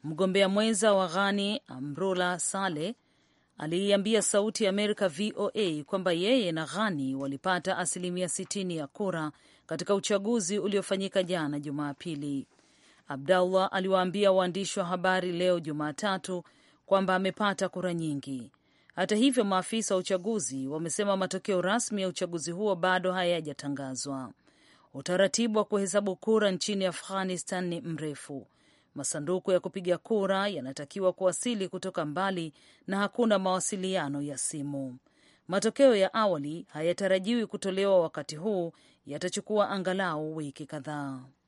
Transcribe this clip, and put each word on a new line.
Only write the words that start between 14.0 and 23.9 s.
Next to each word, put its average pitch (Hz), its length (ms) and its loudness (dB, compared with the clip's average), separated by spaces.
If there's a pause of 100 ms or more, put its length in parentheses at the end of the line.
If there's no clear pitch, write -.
waandishi 185 480 2
wa 185 60 -2
habari 185 460 0
leo 175 280 2
Jumatatu 165 840 -4 (420)
kwamba 190 300 4
amepata 190 540 0
kura 180 240 -4
nyingi. 143 580 -6 (440)
Hata 190 200 0
hivyo, 247 280 4
maafisa 202 520 0
wa 185 40 2
uchaguzi 180 680 -2
wamesema 170 500 0
matokeo 185 440 0
rasmi 202 400 0
ya 190 60 0
uchaguzi 170 440 -4
huo 196 240 0
bado 185 360 2
hayajatangazwa. 143 1200 -2 (640)